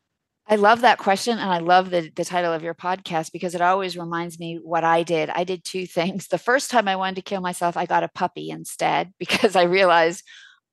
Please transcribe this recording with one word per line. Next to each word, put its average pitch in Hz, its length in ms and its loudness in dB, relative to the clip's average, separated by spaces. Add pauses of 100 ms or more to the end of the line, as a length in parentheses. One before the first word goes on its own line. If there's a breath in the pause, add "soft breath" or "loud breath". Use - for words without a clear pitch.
(460)
I 214 100 2
love 214 260 6
that 240 160 6
question, 208 400 -2
and 196 120 -4
I 175 80 0
love 180 320 4
the, 165 240 -2
the 170 100 -4
title 175 280 -2
of 160 100 -4
your 165 120 -8
podcast 180 580 -4
because 175 240 -8
it 170 40 -4
always 180 360 0
reminds 170 420 -8
me 170 240 -10
what 165 220 -2
I 165 180 4
did. 156 280 -2
I 175 120 -4
did 180 220 -6
two 185 220 -8
things. 180 420 -4
The 175 100 -2
first 262 320 0
time 226 160 2
I 190 100 -2
wanted 185 200 -4
to 185 60 -10
kill 196 180 -6
myself, 180 360 -2
I 175 100 -4
got 170 180 0
a 170 40 -8
puppy 160 420 -6
instead 160 640 -4
<laughs> - 40 -20
because 190 380 0
I 180 60 6
realized 175 600 4 (500 loud breath)